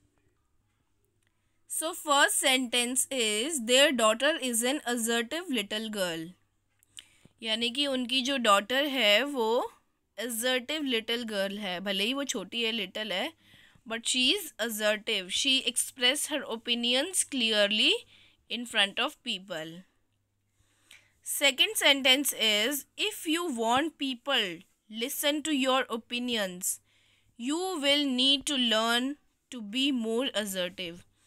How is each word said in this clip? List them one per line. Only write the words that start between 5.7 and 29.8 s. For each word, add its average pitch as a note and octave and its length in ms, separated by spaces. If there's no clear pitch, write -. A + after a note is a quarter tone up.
girl"। F3 380
यानी A3+ 280
कि C#4 160
उनकी C4 360
जो C#4 140
डॉटर A3+ 500
है A#3 360
वो C4+ 500
assertive B3+ 600
little A#3+ 440
girl G3+ 340
है, F3+ 220
भले G3 240
ही B3 100
वो C#4 100
छोटी A#3 380
है, A3+ 100
लिटिल G#3+ 400
है, D4 200
but A3+ 160
she B3+ 300
is D#4 340
assertive। G#3+ 640
She C4 420
express B3+ 600
her C#4+ 100
opinions A#3+ 840
clearly A3 640
in A#3 140
front G3+ 280
of B3 160
people। F3 500
Second E4 400
sentence C#4 520
is, G#3+ 400
"If G4 280
you E4+ 300
want B3 320
people A#3+ 580
listen C#4+ 400
to C4+ 240
your C4 180
opinions, A3+ 640
you D#4+ 440
will C#4+ 220
need C4+ 400
to C#4+ 120
learn A#3 420
to G#3+ 200
be C4+ 180